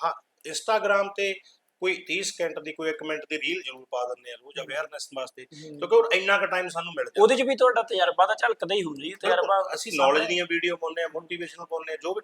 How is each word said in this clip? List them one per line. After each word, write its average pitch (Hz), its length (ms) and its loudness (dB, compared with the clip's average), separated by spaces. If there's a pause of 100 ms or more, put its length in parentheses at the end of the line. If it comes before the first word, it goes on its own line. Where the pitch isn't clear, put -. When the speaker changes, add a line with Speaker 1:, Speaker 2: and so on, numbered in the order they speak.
Speaker 1:
ਹਾਂ, - 80 2 (360)
Instagram 202 680 0
ਤੇ 196 180 -2 (460)
ਕੋਈ 185 280 -2
ਤੀਹ 180 140 -2
ਸਕਿੰਟ 165 360 -4
ਦੀ, 156 140 -10
ਕੋਈ 160 180 -4
ਇੱਕ 156 120 -6
ਮਿੰਟ 156 280 -6
ਦੀ 156 80 -4
ਰੀਲ 170 240 -4
ਜ਼ਰੂਰ 131 280 -14
ਪਾ 123 140 -4
ਦਿੰਦੇ 123 280 -10
ਆ 120 100 -14
ਰੋਜ਼ 139 160 -16
Speaker 2:
ਹੂੰ। 131 80 -10
Speaker 1:
ਅਵੇਅਰਨੈਸ 147 500 -8
ਵਾਸਤੇ, 127 260 -10
Speaker 2:
ਹੂੰ। 151 360 -18
Speaker 1:
ਕਿਉਂਕਿ 175 180 2
ਉਹ 226 160 6
ਇੰਨਾ 190 260 4
ਕੁ 196 80 0
ਟਾਈਮ 185 220 -2
ਸਾਨੂੰ 170 280 -8
ਮਿਲ 127 80 -2
ਜਾਂਦਾ। 196 180 2
Speaker 2:
ਉਹਦੇ 226 140 8
'ਚ 262 60 4
ਵੀ 254 140 2
ਤੁਹਾਡਾ 247 260 6
ਤਜਰਬਾ 185 440 4
ਤਾਂ 214 100 0
ਝਲਕਦਾ 190 380 0
ਹੀ 202 80 0
ਹੋਣਾ 147 220 -6
ਜੀ, 165 60 -6
Speaker 1:
ਬਿਲਕੁਲ, 196 200 -2
Speaker 2:
ਤਜਰਬਾ 190 440 2
Speaker 1:
ਅਸੀਂ 202 180 -8
Speaker 2:
ਸਾਹਮਣੇ 139 200 4
Speaker 1:
ਨੌਲੇਜ 160 160 4
ਦੀਆਂ 175 220 0
ਵੀਡੀਓ 170 260 0
ਪਾਉਂਦੇ 165 260 -4
ਆ, 160 60 -2
ਮੋਟੀਵੇਸ਼ਨਲ 165 580 -10
ਪਾਉਂਦੇ 160 260 -8
ਆ, 156 40 -8
ਜੋ 165 180 -4
ਵੀ 208 100 -6